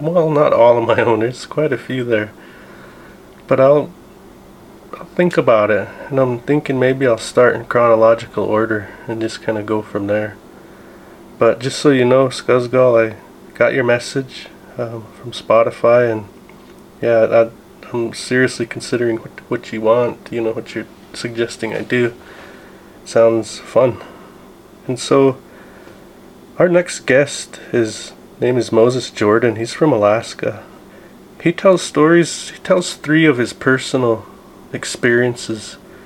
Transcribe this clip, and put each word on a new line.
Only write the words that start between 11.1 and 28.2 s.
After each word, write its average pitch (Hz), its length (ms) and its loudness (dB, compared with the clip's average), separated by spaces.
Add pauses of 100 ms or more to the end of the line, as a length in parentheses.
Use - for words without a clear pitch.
But 113 200 2
just 131 200 -8
so 151 120 2
you 131 140 4
know, 127 240 4
Scuzzgall, 123 840 2
I 104 40 -16 (380)
got 120 200 2
your 131 100 0
message, 120 640 -4 (320)
um, 117 260 -10 (160)
from 120 120 -14
Spotify, 117 760 2
and 107 160 -6 (760)
yeah, 113 480 2
I, - 0 - (420)
I'm 117 220 -6
seriously 127 520 -2
considering 117 520 -4
what, - 140 -18 (180)
what 123 220 -8
you 110 80 -8
want, 117 520 0
you 117 80 -4
know, 113 120 -2
what 113 220 -12
you're 107 120 -8 (260)
suggesting 117 640 -6
I 107 80 -6
do. 120 320 -2 (880)
Sounds 113 540 2
fun. 120 420 0 (840)
And 127 120 -6
so, 135 400 2 (1200)
our 170 100 4
next 175 320 0
guest, - 560 0 (160)
his 113 400 -2 (280)